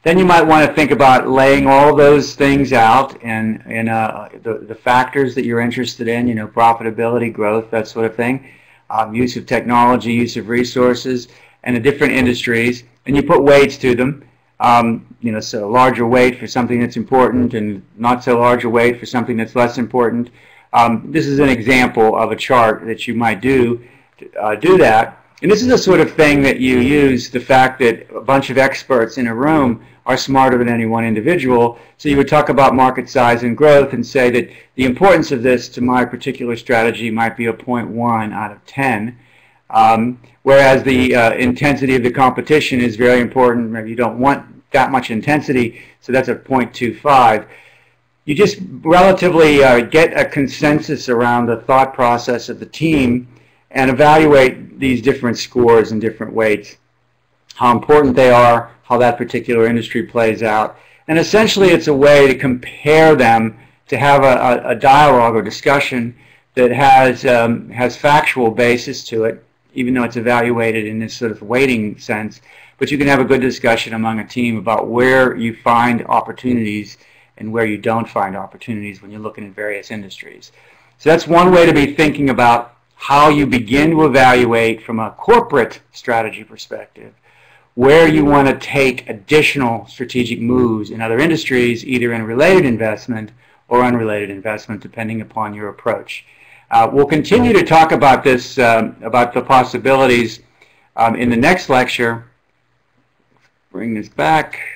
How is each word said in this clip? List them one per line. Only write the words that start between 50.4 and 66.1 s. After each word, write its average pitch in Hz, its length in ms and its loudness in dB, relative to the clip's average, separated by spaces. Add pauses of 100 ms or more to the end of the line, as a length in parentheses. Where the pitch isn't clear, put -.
around 120 380 0
the 113 140 -4
thought 131 320 0
process 120 560 -2
of 104 100 -14
the 110 60 -14
team 127 640 -2 (440)
and 131 180 -2
evaluate 147 880 4
these 127 240 -2
different 120 360 -2
scores 117 540 2
and 110 80 -4
different 110 340 -8
weights, 110 440 -4 (760)
how 123 160 2
important 135 440 2
they 131 160 6
are, 120 400 4 (120)
how 120 140 -4
that 120 200 2
particular 120 480 -2
industry 117 380 -4
plays 113 400 -2
out. 107 340 -2 (300)
And 156 100 0
essentially 196 520 2
it's 165 180 2
a 151 60 0
way 143 340 6
to 131 80 2
compare 147 800 2
them, 117 420 2 (300)
to 135 100 -6
have 143 260 2
a, 127 440 0
a, 127 40 -4
a 120 40 0
dialogue 131 600 4
or 110 60 0
discussion 120 760 -4 (400)